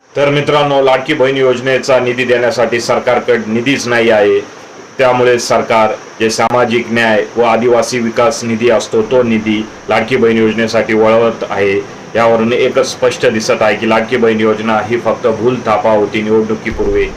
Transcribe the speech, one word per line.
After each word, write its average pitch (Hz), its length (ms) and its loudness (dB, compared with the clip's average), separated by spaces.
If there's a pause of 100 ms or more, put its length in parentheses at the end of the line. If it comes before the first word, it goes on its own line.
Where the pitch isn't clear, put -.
(140)
तर 143 160 0
मित्रांनो, 143 520 2
लाडकी 131 320 2
बहीण 135 220 2
योजनेचा 127 640 0
निधी 123 240 -2
देण्यासाठी 117 560 0
सरकारकडे 113 720 0
निधीच 120 360 -2
नाही 117 220 2
आहे, 104 280 4 (600)
त्यामुळे 123 400 2
सरकार 110 540 0 (280)
जे 110 100 2
सामाजिक 117 600 0
न्याय 113 340 2 (120)
व 113 60 0
आदिवासी 117 560 2
विकास 117 460 -2
निधी 113 260 0
असतो, 110 320 0
तो 127 200 2
निधी 110 400 0 (260)
लाडकी 113 280 0
बहीण 113 220 2
योजनेसाठी 110 560 0
वळवत 110 560 2
आहे. 98 300 0 (360)
यावरून 113 360 2
एकच 127 380 0
स्पष्ट 127 360 -2
दिसत 110 360 0
आहे 107 140 2
की 110 120 -4
लाडकी 113 280 0
बहीण 113 240 2
योजना 110 460 0
ही 117 140 -2
फक्त 110 260 -2 (120)
भूल 123 160 0 (120)
थापा 110 240 0
होती 107 320 0
निवडणुकीपूर्वी 107 840 -2 (100)